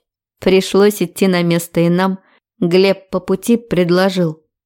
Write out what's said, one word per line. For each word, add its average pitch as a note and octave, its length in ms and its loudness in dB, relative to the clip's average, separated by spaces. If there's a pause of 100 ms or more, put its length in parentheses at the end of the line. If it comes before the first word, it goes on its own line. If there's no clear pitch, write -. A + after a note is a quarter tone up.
(400)
Пришлось F#3+ 600 2
идти F3+ 260 -2
на F3+ 140 0
место E3+ 380 -2
и E3+ 80 2
нам. F#3 300 0 (420)
Глеб F#3+ 500 0
по F#3 100 -4
пути F#3+ 360 -2
предложил: F3+ 840 -2 (240)